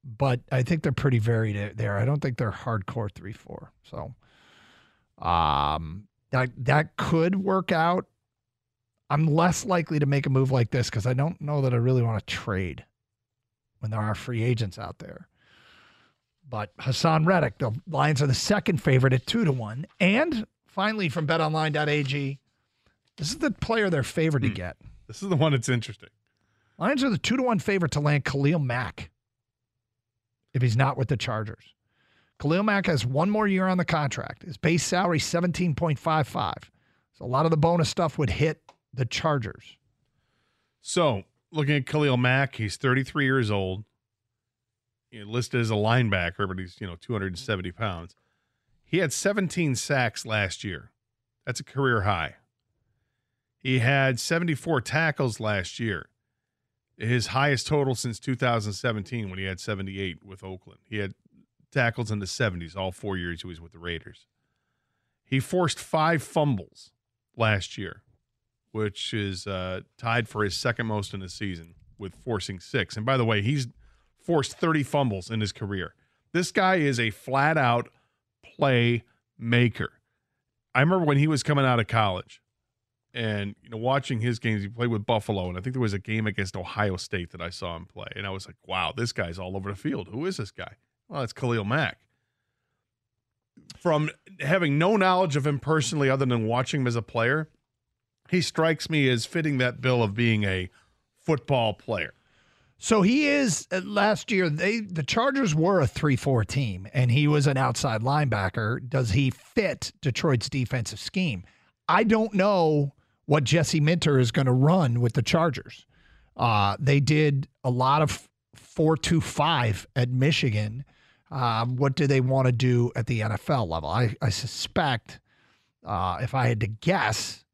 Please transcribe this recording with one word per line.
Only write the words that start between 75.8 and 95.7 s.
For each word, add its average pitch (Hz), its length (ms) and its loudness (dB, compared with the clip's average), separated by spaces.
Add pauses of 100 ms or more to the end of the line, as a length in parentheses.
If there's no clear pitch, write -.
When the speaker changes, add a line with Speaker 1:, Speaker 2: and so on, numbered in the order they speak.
Speaker 2:
This 170 220 -2
guy 190 240 4
is 139 240 2
a 113 100 2
flat-out 135 800 0 (580)
playmaker. 120 1400 2 (880)
I 127 40 4
remember 175 240 4
when 143 140 4
he 147 80 4
was 151 160 0
coming 143 220 2
out 123 160 4
of 107 80 -2
college 101 520 -2 (720)
and, 104 520 -4
you 117 60 -20
know, 110 80 -10
watching 131 420 -2
his 120 180 -2
games. 107 240 -2
He 101 60 -8
played 117 220 -4
with 107 140 -2
Buffalo, 104 440 0
and 90 100 -6
I - 20 -6
think 127 140 -8
there 127 60 -4
was 107 120 0
a 98 60 -4
game 110 300 -4
against 98 280 -6
Ohio 95 400 -4
State 87 340 -8
that 85 100 -18
I 85 100 -8
saw 87 240 -10
him 82 120 -14
play. 101 280 -16
And 101 140 -10
I - 20 -8
was 95 160 -10
like, - 180 -20
"Wow, 90 320 -2
this 117 160 -2
guy's 87 280 -6
all 92 160 -8
over 98 140 -6
the 101 60 -8
field. 135 320 -6
Who 127 160 -8
is 185 120 -6
this 104 160 -10
guy?" - 240 -14 (300)
Well, 156 140 -10
it's 117 140 -6
Khalil 117 300 -2
Mack. 123 340 -2 (1800)
From 151 340 0 (300)
having 147 380 2
no 196 180 4
knowledge 185 400 2
of 143 100 0
him 143 140 0
personally 151 480 0